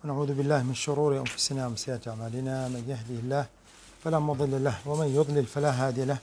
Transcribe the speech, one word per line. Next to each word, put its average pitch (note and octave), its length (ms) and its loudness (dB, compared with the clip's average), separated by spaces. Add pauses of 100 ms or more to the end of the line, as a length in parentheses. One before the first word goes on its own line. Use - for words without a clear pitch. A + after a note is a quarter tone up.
ونعوذ C#3+ 300 0
بالله C#3 300 4
من B2+ 100 0
شرور D3 460 2
أنفسنا C3 480 -2
ومن A#2+ 80 -4
سيئات A#2+ 320 -6
أعمالنا، B2+ 600 -4
من B2 200 -6
يهده A#2+ 320 -6
الله C3 260 0 (580)
فلا D#3+ 160 2
مضل C#3 440 0
له، C3 120 2 (100)
ومن D3+ 220 0
يضلل C#3+ 380 4
فلا C#3+ 260 2
هادي C3 340 0
له C3+ 180 0